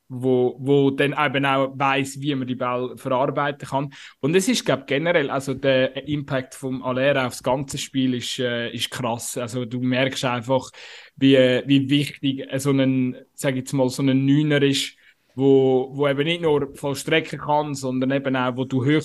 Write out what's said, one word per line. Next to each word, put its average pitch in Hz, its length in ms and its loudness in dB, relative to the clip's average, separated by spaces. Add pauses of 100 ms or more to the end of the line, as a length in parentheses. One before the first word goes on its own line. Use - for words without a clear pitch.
(100)
wo, 127 480 2
wo 139 320 4
dann 143 280 0
eben 139 260 0
auch 135 320 0
weiss, 135 420 -2
wie 139 160 -4
man 131 140 -4
die 127 60 -4
Ball 123 420 -4
verarbeiten 143 720 -2
kann. 139 240 -4 (280)
Und 147 140 0
es 190 140 2
ist, 247 160 0
glaub, 135 220 0
generell, 156 420 0
also 135 240 -4
der 131 560 0
Impact 139 460 -4
vom 131 280 -8
Aller 127 440 0
aufs - 160 -10
ganze 139 340 -2
Spiel 131 380 -2
ist, 120 240 -6
äh, 120 320 -4
ist 120 200 -6
krass. 117 460 -6
Also 123 300 -6
du 123 140 -6
merkst 127 440 0
einfach, 123 460 -2 (460)
wie, 135 200 6 (300)
wie 139 240 4
wichtig, 143 600 -2
äh, 135 80 -2
so 143 120 -2
ein, 131 460 2 (180)
sag 147 160 -4
ich 131 80 -2
jetzt 131 160 -6
mal, 127 160 2
so 131 120 -4
ein 135 220 4
Neuner 143 380 2
ist, 139 340 0 (380)
wo, 135 580 4
wo 143 160 0
eben 139 160 0
nicht 170 160 -2
nur 147 340 0
Vollstrecken 151 640 -4
kann, 151 340 -2
sondern 131 380 -2
eben 135 220 -2
auch, 127 220 -2
wo 131 80 -2
du 127 220 -2
hoch 147 180 2